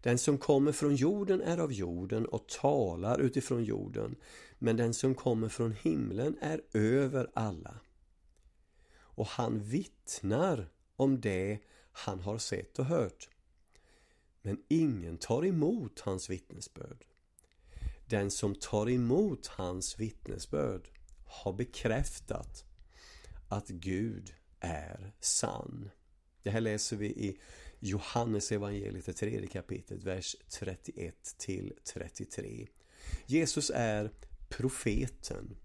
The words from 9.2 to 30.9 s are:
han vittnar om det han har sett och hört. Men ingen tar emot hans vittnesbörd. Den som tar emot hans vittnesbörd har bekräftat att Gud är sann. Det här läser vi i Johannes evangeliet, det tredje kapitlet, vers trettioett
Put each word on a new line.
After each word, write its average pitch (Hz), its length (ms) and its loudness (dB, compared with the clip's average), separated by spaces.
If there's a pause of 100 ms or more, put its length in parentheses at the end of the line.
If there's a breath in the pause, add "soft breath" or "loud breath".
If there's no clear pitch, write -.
han 117 360 0
vittnar 120 1040 0 (260)
om 135 260 4
det 101 380 0 (320 soft breath)
han 95 280 -4
har 101 180 -2
sett - 420 -4
och 135 60 2
hört. 135 440 0 (1120 soft breath)
Men 101 260 -4
ingen 113 500 2
tar 131 280 2
emot 170 540 2
hans 95 300 -4
vittnesbörd. - 760 -10 (1000 loud breath)
Den 101 260 0
som 98 240 0
tar 107 340 0
emot 127 580 4
hans 92 520 -4
vittnesbörd 95 920 -4 (360)
har - 280 -6
bekräftat - 1120 -2 (840 loud breath)
att 101 180 -4
Gud 95 680 -4 (260)
är 82 600 -6
sann. - 680 -2 (540)
Det 101 60 0
här 113 120 2
läser 107 360 0
vi 104 100 0
i 104 300 -2 (420 loud breath)
Johannes 107 720 0
evangeliet, 101 540 -4
det - 80 -4
tredje 104 340 -2
kapitlet, 92 560 -8
vers 92 320 -4 (140)
trettioett - 880 -8